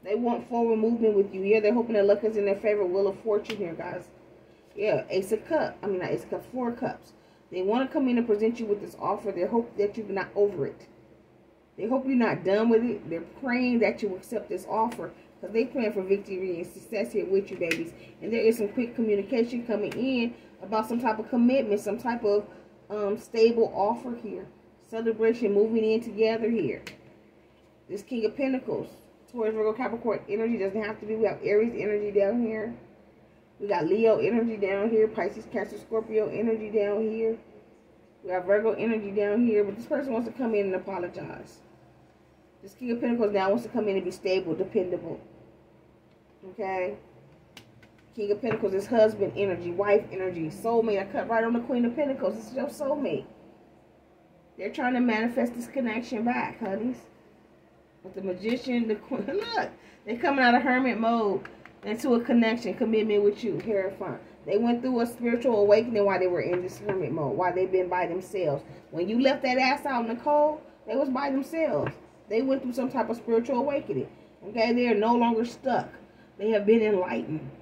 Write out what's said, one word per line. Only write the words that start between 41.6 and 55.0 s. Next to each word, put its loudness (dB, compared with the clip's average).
This -20
King -6
of -2
Pentacles 2
now 2
wants 2
to -12
come -2
in 0
and -2
be -4
stable, 0
dependable. -4
Okay? -4
King -2
of 0
Pentacles 0
is -2
husband 4
energy, -2
wife 4
energy, -4
soulmate. 0
I -4
cut -6
right 2
on 0
the 0
Queen 0
of -2
Pentacles. -2
This -12
is -16
your -4
soulmate. -4
They're -6
trying 0
to 2
manifest 2